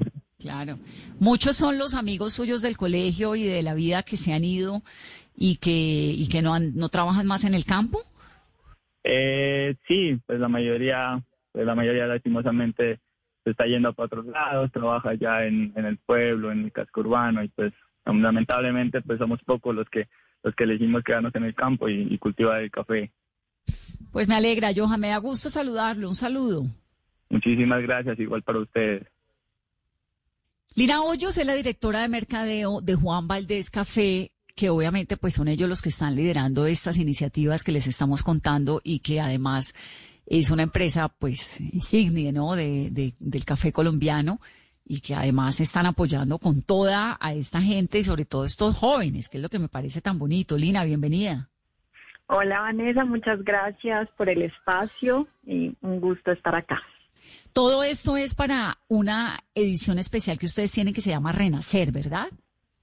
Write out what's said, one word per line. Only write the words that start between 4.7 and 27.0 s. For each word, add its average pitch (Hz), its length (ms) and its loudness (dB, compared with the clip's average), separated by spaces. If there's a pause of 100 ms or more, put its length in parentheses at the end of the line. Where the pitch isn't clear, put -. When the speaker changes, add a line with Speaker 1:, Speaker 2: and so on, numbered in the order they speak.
Speaker 1:
y 185 220 2
que, - 140 0
y 156 560 2
que 165 140 2
no 160 140 2
han, 165 200 0
no 160 140 -2
trabajan 185 380 2
más 196 160 0
en 202 100 2
el 180 120 2
campo? 220 360 0 (1040)
Speaker 2:
Eh, 139 720 2 (120)
sí, 170 380 2
pues 120 140 -2
la 123 80 0
mayoría, 127 720 0 (300)
pues 113 140 -2
la 117 100 2
mayoría 120 320 2
lastimosamente 117 920 0 (440)
se 117 80 0
está 117 140 0
yendo 120 280 2
para 117 140 -6
otros 113 180 -8
lados, 135 460 -2
trabaja 117 440 -2
ya 113 300 0
en, 107 300 0
en 110 100 -4
el 107 120 -4
pueblo, 117 540 0
en 107 140 -2
el 107 60 -8
casco - 300 -6
urbano, 117 420 0
y 104 40 -4
pues 104 240 -2 (340)
lamentablemente 123 960 2
pues 117 180 -2
somos 117 240 -2
pocos 120 320 0
los 110 140 -4
que, 107 180 -2 (360)
los 113 120 -2
que - 80 0
elegimos 113 400 2
quedarnos 117 320 0
en 117 80 -2
el 113 120 -4
campo 131 320 0
y, 104 260 -2
y 104 40 -2
cultivar 110 440 0
el 107 100 -8
café. 110 400 -4 (1000)
Speaker 1:
Pues 214 160 0
me 220 80 4
alegra, 220 400 2
Johan, 214 240 2
me 208 100 -2
da 208 80 0
gusto 247 320 -6
saludarlo. 226 580 -4
Un 185 80 -4
saludo. 240 480 -2 (640)